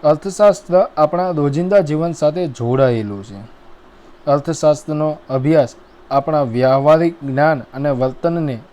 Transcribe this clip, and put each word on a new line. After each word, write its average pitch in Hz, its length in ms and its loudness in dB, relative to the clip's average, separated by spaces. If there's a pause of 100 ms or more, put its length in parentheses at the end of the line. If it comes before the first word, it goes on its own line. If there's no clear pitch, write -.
અર્થશાસ્ત્ર 185 840 2 (100)
આપણા 175 340 0
રોજિંદા 165 480 2
જીવન 160 320 -2
સાથે 156 360 -2
જોડાયેલું 117 760 -2
છે. 98 160 -18 (880)
અર્થશાસ્ત્રનો 151 880 0 (120)
અભ્યાસ 135 460 2 (360)
આપણા 143 320 0
વ્યવહારિક 139 800 2
જ્ઞાન 139 380 0 (120)
અને 139 160 -4
વર્તનને 131 720 -2 (140)